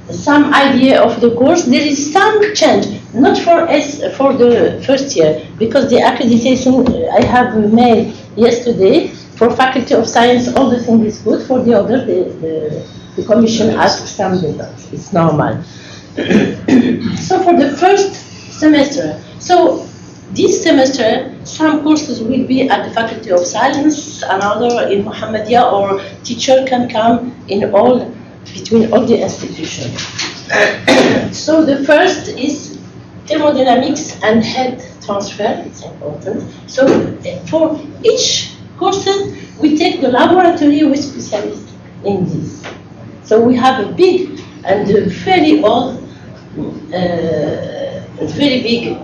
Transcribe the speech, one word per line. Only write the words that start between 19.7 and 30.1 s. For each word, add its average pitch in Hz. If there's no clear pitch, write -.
this 233
semester, 262
some 302
courses 302
will 262
be 262
at 202
the -
Faculty 226
of 180
Science, 285
another 214
in 202
Mohammedia, 220
or 196
teacher 262
can 247
come 233
in 202
all, 233
between -
all 247
the 208
institutions. -